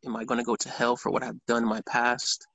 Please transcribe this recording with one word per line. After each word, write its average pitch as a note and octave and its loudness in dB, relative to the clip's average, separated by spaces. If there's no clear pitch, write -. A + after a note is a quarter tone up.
am A2+ -4
I A2+ -6
gonna A#2+ 0
go A#2+ 2
to - -6
hell A#2+ 2
for - -2
what - 0
I've A#2+ -10
done A#2 4
in A2+ 2
my G#2+ 0
past? B2 0